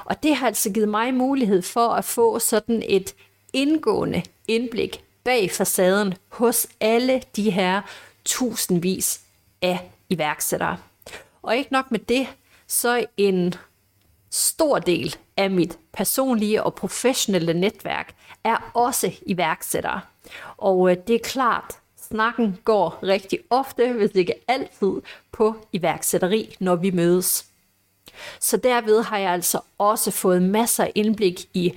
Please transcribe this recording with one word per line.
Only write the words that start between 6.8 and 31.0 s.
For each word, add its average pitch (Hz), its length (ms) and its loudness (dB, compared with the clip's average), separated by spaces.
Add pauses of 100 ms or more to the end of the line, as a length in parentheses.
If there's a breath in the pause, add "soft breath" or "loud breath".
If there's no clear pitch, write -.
de 208 160 0
her 185 300 2 (440 loud breath)
tusindvis 190 960 -2 (400)
af 180 300 -2 (180)
iværksættere. 160 680 -2 (640 loud breath)
Og 226 160 0
ikke 277 160 -4
nok 262 180 0
med 214 80 0
det, 240 280 0 (400 soft breath)
så 240 380 0 (120)
en 185 360 2 (760)
stor - 500 0
del 165 360 -2 (220)
af 196 140 2
mit 180 260 0 (160)
personlige 214 680 0
og - 100 -2
professionelle 190 800 0
netværk - 640 -4 (280 loud breath)
er - 300 -2
også 240 380 0 (140)
iværksættere. 170 760 -4 (560 loud breath)
Og, 185 340 4
øh, 180 60 2 (100)
det 233 80 2
er 226 80 4
klart, - 580 -2 (300)
snakken 220 520 0
går 190 400 0
rigtig 196 360 0 (100)
ofte, 247 440 0
hvis 220 220 2
ikke 180 180 2 (140)
altid, - 540 -2 (300 loud breath)
på 220 240 0 (180)
iværksætteri, 180 880 -2
når 180 160 2
vi 180 160 0
mødes. 180 540 2 (920 loud breath)
Så - 180 0
derved 233 460 2
har 220 140 -4
jeg 190 140 0
altså 175 280 -2 (180)
også 208 340 2
fået 180 300 2
masser 208 420 2
af - 120 -2
indblik 208 580 0